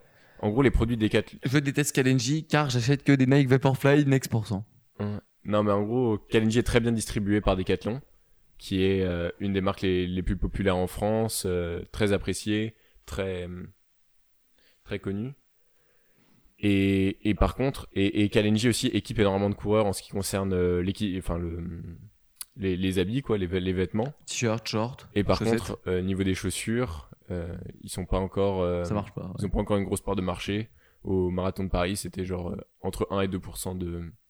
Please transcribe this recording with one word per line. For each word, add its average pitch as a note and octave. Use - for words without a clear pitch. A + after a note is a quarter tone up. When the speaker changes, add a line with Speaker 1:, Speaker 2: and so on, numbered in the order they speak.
Speaker 1:
en G#2+
gros, B2
les A#2+
produits A#2+
Decathlon. G#2+
Speaker 2:
Je C3
déteste C#3+
Kalenji C3
car D3+
j'achète B2
que -
des C3+
Nike C#3
Vaporfly C#3
Next C3+
pour A2+
cent. F#2+
Speaker 1:
Ouais. G#2
Non, G#2+
mais G#2
en G2+
gros, A2+
Kalenji A2+
est -
très A#2+
bien A#2
distribué G#2
par G2
Decathlon, G2+
qui F#2+
est, F#2+
euh, F2
une G2
des F#2+
marques G2
les, F2+
les F2+
plus G2
populaires F#2+
en F#2
France, A2
euh, E2+
très G#2
appréciée, G#2
très, F#2
euh, F2+
très G2+
connue. G#2
Et, G2
et G#2
par F#2
contre, -
et, G2
et G#2
Kalenji G#2+
aussi A#2
équipe A2+
énormément G2+
de G2+
coureurs G#2
en G2
ce -
qui -
concerne, G2
euh, F2+
l'équi-, F#2+
enfin, F2
le, E2+
les, F#2+
les F#2
habits, A2+
quoi, A2
les F#2
vê-, F#2
les F#2
vêtements. G#2
Speaker 2:
T-shirt, A2+
short, A#2
Speaker 1:
Et G2+
par F#2+
Speaker 2:
chaussettes. A2+
Speaker 1:
contre, -
euh, F#2
niveau F#2+
des F#2+
chaussures, G2
euh, F2
ils -
sont F2+
pas F#2
encore, F#2+
euh, F2
Speaker 2:
Ça F2
marche G2+
pas, F#2
Speaker 1:
ils -
Speaker 2:
ouais. G#2
Speaker 1:
ont -
pas -
encore G#2
une G2
grosse F#2+
part G2
de G2
marché. G2
Au F#2
marathon F#2
de F#2
Paris, F2+
c'était -
genre, F2+
euh, -
entre -
un G2
et F#2+
deux F#2
pour -
cent F#2
de E2+